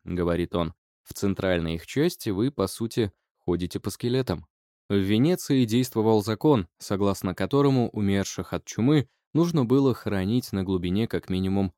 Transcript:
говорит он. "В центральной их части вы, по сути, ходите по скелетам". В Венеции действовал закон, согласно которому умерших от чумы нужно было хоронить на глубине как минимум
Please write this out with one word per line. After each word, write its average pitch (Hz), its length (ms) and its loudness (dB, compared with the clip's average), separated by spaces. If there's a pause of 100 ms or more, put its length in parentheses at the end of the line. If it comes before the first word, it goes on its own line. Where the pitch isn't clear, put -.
говорит 87 520 -2
он. 82 180 -2 (300)
"В - 100 -18
центральной 90 640 -2
их 80 120 -12
части 156 420 -2
вы, 107 220 -2
по 98 160 -2
сути, 113 440 -4 (260)
ходите 87 420 -4
по 101 120 -6
скелетам". 120 540 -2 (440)
В 101 60 0
Венеции 127 680 2
действовал 110 580 2
закон, 110 460 2 (120)
согласно 98 540 -2
которому 131 580 2
умерших 98 640 -2
от 87 120 -6
чумы 131 420 2 (260)
нужно 160 300 2
было 131 320 4
хоронить 101 560 -2
на 95 120 -2
глубине 92 440 0
как - 220 -6
минимум 95 480 0